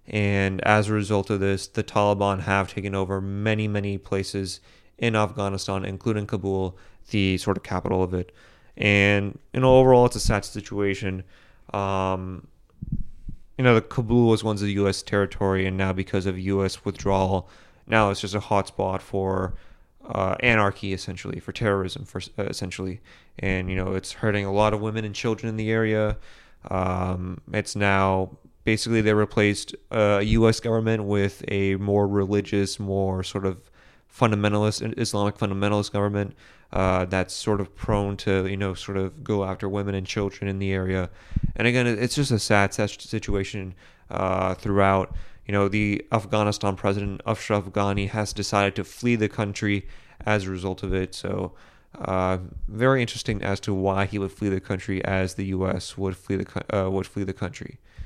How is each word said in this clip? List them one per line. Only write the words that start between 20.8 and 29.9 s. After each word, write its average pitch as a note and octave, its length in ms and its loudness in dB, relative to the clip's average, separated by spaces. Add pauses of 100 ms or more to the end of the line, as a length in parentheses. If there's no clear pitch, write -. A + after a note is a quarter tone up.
essentially, F#2 480 -8
for - 120 -14
terrorism, G2 520 -2
for, - 160 -10 (180)
uh, G2+ 60 -2
essentially. F#2 560 -8 (380)
And, F#2 300 -2
you F#2 80 -2
know, F#2 180 -2
it's - 180 -6
hurting G#2 320 0
a G2 80 -4
lot G#2 200 4
of G#2 80 -2
women A2 240 -4
and G#2 100 -8
children A2+ 340 -4
in A2 80 -4
the A2 140 -2
area. G#2+ 460 2 (540)
Um, F#2 720 -2 (120)
it's G#2+ 220 -4
now, G2 640 2 (260)
basically, A2+ 360 2
they G#2+ 140 6
replaced, G#2 600 2 (160)